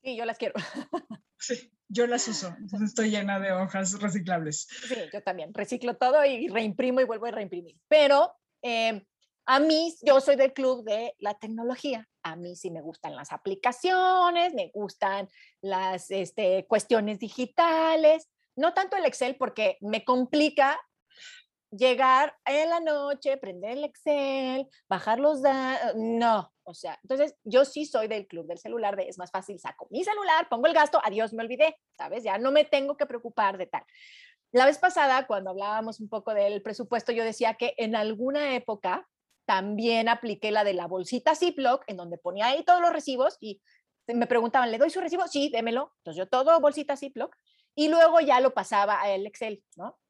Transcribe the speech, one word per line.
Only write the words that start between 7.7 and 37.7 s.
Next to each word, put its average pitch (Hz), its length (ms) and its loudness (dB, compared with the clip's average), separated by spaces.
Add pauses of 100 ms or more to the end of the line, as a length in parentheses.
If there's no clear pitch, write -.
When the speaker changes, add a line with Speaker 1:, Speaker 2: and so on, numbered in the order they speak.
Speaker 1:
Pero, 302 460 6 (300)
eh, 226 420 -2 (400)
a 262 140 4
mí, 320 420 2
yo 269 200 6
soy 277 160 4
del 269 160 4
club 254 300 -2
de 220 360 -4
la 208 160 -4
tecnología. 226 760 -8 (140)
A 165 120 -10
mí 175 200 -14
sí 185 160 -10
me 165 100 -12
gustan 156 340 -14
las 139 160 -14
aplicaciones, 349 1200 0
me 294 180 -6
gustan 196 560 -6 (320)
las, 190 500 -4
este, 190 560 0
cuestiones 214 520 0
digitales. 320 1080 2 (280)
No 320 180 0
tanto 381 240 0
el 349 80 -2
Excel 262 320 -4
porque 214 440 -2
me 214 220 -4
complica 285 760 2 (920)
llegar 254 640 2 (100)
en 302 240 0
la 339 100 0
noche, 285 580 -2
prender 202 400 -10
el 294 60 -6
Excel, 269 840 -2 (200)
bajar 214 320 -2
los 285 220 2
da-, 262 540 0
no, 226 560 0 (120)
o 180 100 -18
sea, 160 300 -12
entonces 277 400 -2
yo 247 220 6
sí 294 200 -8
soy - 220 -2
del 202 200 -6
club 165 200 -12
del 170 100 -10
celular, 220 380 -6
de 185 120 -6
es 180 100 -14
más 180 140 -14
fácil, 190 280 -8
saco - 320 -14
mi 277 120 -4
celular, 381 460 0
pongo 240 180 2
el 330 60 4
gasto, 302 300 4
adiós, 214 300 0
me 226 100 -8
olvidé, 254 320 2 (220)
¿sabes? 220 260 -8
Ya 196 140 -2
no 254 140 0
me 294 140 6
tengo 277 320 -2
que 285 80 -2
preocupar 226 520 -2
de 185 100 -10
tal. - 160 -8 (680)
La 247 140 6
vez 294 140 4
pasada, 277 480 2
cuando 190 240 -4
hablábamos 214 480 -6
un 214 100 -12
poco 214 240 -6
del 202 300 0
presupuesto, 226 480 -6
yo 226 120 -2
decía 220 300 -2
que - 240 -6